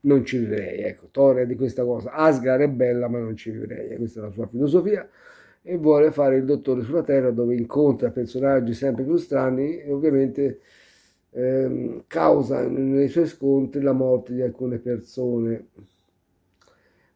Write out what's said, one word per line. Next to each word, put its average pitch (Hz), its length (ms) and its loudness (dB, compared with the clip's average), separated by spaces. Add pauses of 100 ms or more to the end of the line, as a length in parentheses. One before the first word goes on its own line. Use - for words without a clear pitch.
non 139 240 4
ci 131 120 -4
vivrei, 104 420 -4
ecco, 101 320 -8
Thor 135 260 4
è 127 80 0
di 120 100 -4
questa 123 280 -4
cosa, 120 280 -4
Asgard 135 500 2
è 147 80 2
bella 123 380 0
ma 120 120 -4
non 110 160 -6
ci 110 160 -12
vivrei, 110 380 -10
e 120 80 -10
questa 113 240 -8
è - 20 -10
la 107 80 -10
sua 107 160 -8
filosofia, 165 600 0 (540)
e 180 160 -8
vuole 151 340 6
fare 139 260 2
il 131 80 0
dottore 135 360 0
sulla 151 220 -2
Terra 135 280 2
dove 120 240 0
incontra 120 560 2
personaggi 127 600 0
sempre 135 300 -2
più 160 140 0
strani 139 600 -2
e 143 120 -8
ovviamente, 139 720 0 (760)
ehm, 127 720 -2
causa 131 600 2
nei 135 420 2
suoi 165 180 2
scontri 139 540 0
la 139 100 2
morte 127 420 0
di 123 80 -4
alcune 123 360 -4
persone. 120 920 -4 (1500)